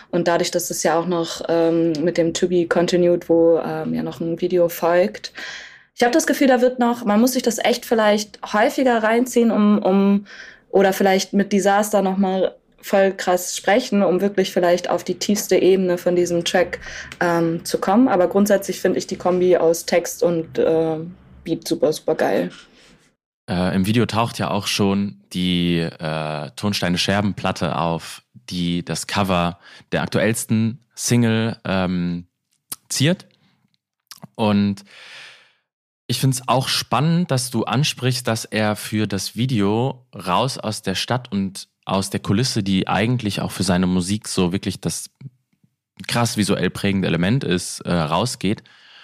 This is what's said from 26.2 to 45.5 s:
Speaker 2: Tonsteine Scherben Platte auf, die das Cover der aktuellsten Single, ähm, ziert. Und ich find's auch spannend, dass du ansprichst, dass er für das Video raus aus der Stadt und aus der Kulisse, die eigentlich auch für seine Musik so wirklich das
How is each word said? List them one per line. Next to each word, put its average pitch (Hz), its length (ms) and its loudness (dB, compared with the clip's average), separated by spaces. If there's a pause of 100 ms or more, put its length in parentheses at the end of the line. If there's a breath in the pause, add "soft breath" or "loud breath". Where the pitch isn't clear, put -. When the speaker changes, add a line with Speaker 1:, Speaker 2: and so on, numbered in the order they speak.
Speaker 2:
Tonsteine 95 420 -2
Scherben 98 360 0
Platte 92 420 -4
auf, 82 460 -4 (280)
die 87 340 -2
das 82 220 -8
Cover 90 540 0 (320 loud breath)
der 78 100 0
aktuellsten 113 800 -2 (160)
Single, 113 680 0
ähm, 87 640 -2 (600)
ziert. - 380 -2 (1080)
Und 101 500 0 (1200 loud breath)
ich 123 140 -4
find's 135 260 0
auch 123 220 0
spannend, 165 600 0
dass 131 200 -2
du 110 140 -2
ansprichst, 127 640 -2
dass 113 180 -2
er 107 320 0
für 107 300 -4
das 98 300 -6
Video 113 760 0
raus 98 440 -2
aus 104 240 -6
der 95 120 -4
Stadt 123 380 -4
und 95 360 -6 (180)
aus 95 240 -2
der 95 100 -4
Kulisse, 101 420 0
die 95 260 0
eigentlich 104 520 0
auch 87 120 -4
für - 100 -4
seine 90 240 2
Musik 92 420 -2
so 90 240 0
wirklich 98 280 -4
das - 300 -8 (960)